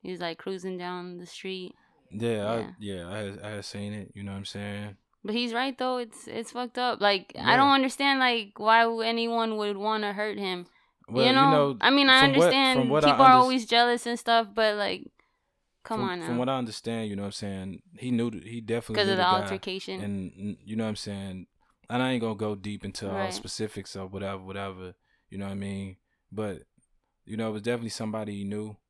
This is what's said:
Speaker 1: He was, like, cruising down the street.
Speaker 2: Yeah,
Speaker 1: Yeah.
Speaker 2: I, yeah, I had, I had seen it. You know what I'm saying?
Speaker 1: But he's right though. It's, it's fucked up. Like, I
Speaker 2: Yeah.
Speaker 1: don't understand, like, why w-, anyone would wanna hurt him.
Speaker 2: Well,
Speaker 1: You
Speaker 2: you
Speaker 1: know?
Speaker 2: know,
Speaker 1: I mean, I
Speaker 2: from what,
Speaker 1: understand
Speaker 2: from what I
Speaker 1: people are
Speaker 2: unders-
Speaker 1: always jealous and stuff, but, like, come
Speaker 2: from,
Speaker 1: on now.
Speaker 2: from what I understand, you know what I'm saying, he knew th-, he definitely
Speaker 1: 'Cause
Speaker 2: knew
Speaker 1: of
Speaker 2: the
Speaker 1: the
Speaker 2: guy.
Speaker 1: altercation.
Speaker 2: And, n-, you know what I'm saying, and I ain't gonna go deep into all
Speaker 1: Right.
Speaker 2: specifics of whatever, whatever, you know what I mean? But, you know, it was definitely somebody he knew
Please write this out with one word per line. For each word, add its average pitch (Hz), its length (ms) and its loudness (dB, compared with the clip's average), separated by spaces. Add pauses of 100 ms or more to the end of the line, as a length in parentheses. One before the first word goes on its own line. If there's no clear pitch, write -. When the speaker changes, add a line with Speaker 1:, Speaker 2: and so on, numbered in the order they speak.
Speaker 1:
He 185 100 -12
was, 180 80 -10
like, 170 180 -8
cruising 185 400 -8
down 180 400 -10
the 175 80 -16
street. 190 480 -12 (380)
Speaker 2:
Yeah, 113 180 -4
Speaker 1:
Yeah. 107 220 -2
Speaker 2:
I, 117 280 -6
yeah, 95 300 -10
I 98 80 -8
had, 101 240 -8
I 104 80 -12
had 104 160 -10
seen 104 280 -8
it. 104 200 -12
You 101 100 -12
know 98 80 -10
what 98 80 -8
I'm 98 60 -12
saying? 101 520 -10 (260)
Speaker 1:
But 214 120 -6
he's 240 180 -2
right 254 240 -4
though. 254 220 -2
It's, 233 280 -14
it's 226 240 -10
fucked 247 280 -8
up. 247 200 -2
Like, 202 380 2
I 76 140 2
Speaker 2:
Yeah. 233 60 8
Speaker 1:
don't 277 140 8
understand, 269 480 2
like, 233 380 0
why 220 240 6
w-, 226 260 2
anyone 233 500 0
would 208 200 -2
wanna 208 360 -2
hurt 208 260 -4
him. 180 260 -4 (420)
Speaker 2:
Well, 117 160 2
Speaker 1:
You 247 60 6
Speaker 2:
you 262 60 6
Speaker 1:
know? 269 160 6
Speaker 2:
know, 143 280 4
Speaker 1:
I 247 120 6
mean, 277 180 6
I 262 120 10
Speaker 2:
from 277 100 8
what, 269 40 2 (120)
Speaker 1:
understand 262 320 4
Speaker 2:
from 254 100 2
what - 160 4
I 285 60 8
Speaker 1:
people 269 140 8
are 262 40 12
Speaker 2:
unders- 254 60 12
Speaker 1:
always 254 320 4
jealous 240 400 4
and 233 100 -2
stuff, 226 380 2
but, 214 220 2
like, 196 340 -4 (720)
come 220 160 -6
Speaker 2:
from, 120 100 0
Speaker 1:
on 180 120 -6
now. 165 40 -6
Speaker 2:
from 120 140 -2
what 127 100 0
I 131 80 0
understand, 113 540 -6
you 101 40 -6
know 98 60 -6
what 101 60 -6
I'm 98 60 -8
saying, 95 480 -8 (180)
he 127 100 -8
knew 120 220 0
th-, 90 120 -12
he 117 180 -10
definitely 113 340 -4
Speaker 1:
'Cause 208 120 2
Speaker 2:
knew 196 60 2
Speaker 1:
of 185 40 0
Speaker 2:
the 185 60 2
Speaker 1:
the 180 60 2
Speaker 2:
guy. 185 140 2
Speaker 1:
altercation. 190 580 -8
Speaker 2:
And, 196 340 -6
n-, 98 300 -8
you 104 100 -8
know 110 100 -2
what 110 40 -2
I'm 107 60 -4
saying, 98 520 -10 (400)
and 123 140 -2
I 131 120 0
ain't 120 80 -2
gonna 113 120 -2
go 104 220 -4
deep 101 280 -10
into 101 240 -8
all 95 80 -4
Speaker 1:
Right. 95 180 -4
Speaker 2:
specifics - 640 -8
of 95 160 -10
whatever, 98 300 -8
whatever, 95 540 -10 (340)
you 98 80 -14
know 98 80 -8
what 98 60 -8
I 98 40 -8
mean? 98 420 -8 (340)
But, 101 320 -8 (640)
you 107 120 -10
know, 113 120 -4
it 107 40 -6
was 107 80 -8
definitely 117 280 -4
somebody 107 480 -6
he 101 60 -8
knew 104 320 -8 (140)